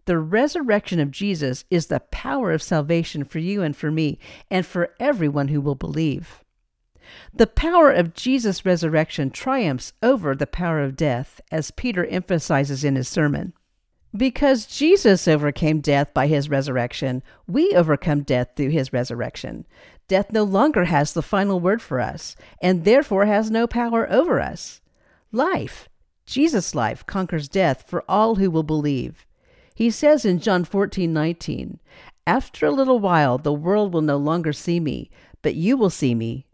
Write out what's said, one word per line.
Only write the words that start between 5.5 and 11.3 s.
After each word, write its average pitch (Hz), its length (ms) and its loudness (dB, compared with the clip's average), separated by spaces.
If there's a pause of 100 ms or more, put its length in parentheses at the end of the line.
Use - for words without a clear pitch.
will 139 140 -2
believe. 156 680 -4 (880)
The 226 140 4
power 330 440 4
of 170 220 2
Jesus' 240 520 -2
resurrection 160 640 0
triumphs 208 720 -4
over 202 340 2
the 143 120 -4
power 165 340 -2
of 135 140 -4
death, 135 440 -2 (120)